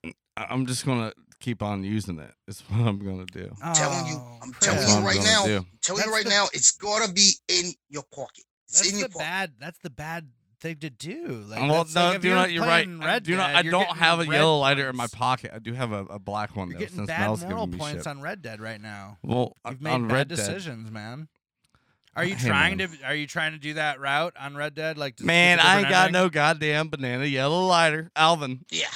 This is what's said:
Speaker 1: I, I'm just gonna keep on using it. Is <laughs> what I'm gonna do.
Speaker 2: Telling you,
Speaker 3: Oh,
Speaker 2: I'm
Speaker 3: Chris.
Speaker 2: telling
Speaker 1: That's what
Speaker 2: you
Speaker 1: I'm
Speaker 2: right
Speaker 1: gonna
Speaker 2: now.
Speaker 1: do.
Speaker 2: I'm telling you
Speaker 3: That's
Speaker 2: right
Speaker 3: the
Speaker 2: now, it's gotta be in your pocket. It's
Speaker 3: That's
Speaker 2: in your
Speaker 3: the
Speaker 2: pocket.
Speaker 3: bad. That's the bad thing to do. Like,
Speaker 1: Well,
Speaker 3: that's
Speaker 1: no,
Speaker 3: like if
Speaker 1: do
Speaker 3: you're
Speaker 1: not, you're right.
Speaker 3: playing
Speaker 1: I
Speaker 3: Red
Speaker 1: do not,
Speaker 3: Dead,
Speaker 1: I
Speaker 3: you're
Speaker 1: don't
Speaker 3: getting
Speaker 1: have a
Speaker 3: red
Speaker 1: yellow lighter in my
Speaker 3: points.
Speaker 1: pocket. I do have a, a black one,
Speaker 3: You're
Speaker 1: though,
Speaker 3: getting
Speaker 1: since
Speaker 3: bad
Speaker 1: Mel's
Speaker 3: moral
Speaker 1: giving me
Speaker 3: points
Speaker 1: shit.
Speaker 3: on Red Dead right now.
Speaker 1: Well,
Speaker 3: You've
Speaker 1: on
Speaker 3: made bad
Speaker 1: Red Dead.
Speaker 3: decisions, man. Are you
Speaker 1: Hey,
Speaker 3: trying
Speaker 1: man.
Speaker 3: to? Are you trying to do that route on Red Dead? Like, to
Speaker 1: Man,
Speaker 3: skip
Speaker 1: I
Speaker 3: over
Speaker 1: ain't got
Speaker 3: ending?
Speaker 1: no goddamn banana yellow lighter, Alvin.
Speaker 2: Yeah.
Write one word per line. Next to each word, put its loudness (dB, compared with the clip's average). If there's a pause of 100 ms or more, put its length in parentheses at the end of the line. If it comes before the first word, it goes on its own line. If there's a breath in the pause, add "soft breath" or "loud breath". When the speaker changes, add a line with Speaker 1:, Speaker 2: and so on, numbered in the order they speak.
Speaker 1:
I, -14
I'm -2
just -4
gonna -2 (260)
keep -6
on -2
using -4
it. -18 (160)
Is -14
<laughs> -20
what 2
I'm 0
gonna -8
do. -12 (240)
Speaker 2:
Telling 0
you, -6
Speaker 3:
Oh, -20
Speaker 2:
I'm -16
Speaker 3:
Chris. 0
Speaker 2:
telling 2
Speaker 1:
That's 4
what 8
Speaker 2:
you 6
Speaker 1:
I'm 2
Speaker 2:
right 4
Speaker 1:
gonna 2
Speaker 2:
now. 6
Speaker 1:
do. 2
Speaker 2:
I'm -4 (160)
telling -2
you 0
Speaker 3:
That's 0
Speaker 2:
right 0
Speaker 3:
the -2
Speaker 2:
now, 4
it's 4
gotta 0
be 8 (160)
in -2 (180)
your -8 (100)
pocket. -14 (240)
It's 2
Speaker 3:
That's 0
Speaker 2:
in -2
your -2
Speaker 3:
the -12
Speaker 2:
pocket. -6
Speaker 3:
bad. -4
That's -16
the -10
bad -10 (320)
thing -8
to -10
do. -12
Like, -8
Speaker 1:
Well, 2
Speaker 3:
that's -8
Speaker 1:
no, 2
Speaker 3:
like 2
if -4
Speaker 1:
do 0
Speaker 3:
you're 4
Speaker 1:
not, 2
you're 0
right. 4
Speaker 3:
playing -12
Speaker 1:
I -4
Speaker 3:
Red 0
Speaker 1:
do -2
not, 0
Speaker 3:
Dead, 0
Speaker 1:
I 6
Speaker 3:
you're 0
Speaker 1:
don't 4
Speaker 3:
getting 0
Speaker 1:
have 4
a 0
Speaker 3:
red -4
Speaker 1:
yellow 4
lighter 2
in -8
my -4
Speaker 3:
points. -8
Speaker 1:
pocket. -2
I -14
do -10
have -4
a, -6
a -14
black -8
one, -4
Speaker 3:
You're -10
Speaker 1:
though, -14
Speaker 3:
getting -10
Speaker 1:
since -6
Speaker 3:
bad -4
Speaker 1:
Mel's 0
Speaker 3:
moral -6
Speaker 1:
giving -8
me -10
Speaker 3:
points -6
Speaker 1:
shit. -8
Speaker 3:
on -12
Red -12
Dead -14
right -12
now. -16
Speaker 1:
Well, -2 (120)
Speaker 3:
You've -12
Speaker 1:
on -2
Speaker 3:
made -4
bad 0
Speaker 1:
Red 0
Dead. -8
Speaker 3:
decisions, -8
man. -14 (880)
Are -2
you -2
Speaker 1:
Hey, -2
Speaker 3:
trying 2
Speaker 1:
man. -4
Speaker 3:
to? -16
Are -2
you -4
trying -4
to -14
do -8
that -2
route -2
on -12
Red -6
Dead? -6
Like, -6
to -8
Speaker 1:
Man, 8
Speaker 3:
skip 10
Speaker 1:
I 10
Speaker 3:
over 6
Speaker 1:
ain't 2
got 6
Speaker 3:
ending? 4
Speaker 1:
no 4
goddamn 0
banana -2
yellow 0
lighter, 4
Alvin. 2
Speaker 2:
Yeah. -6 (100)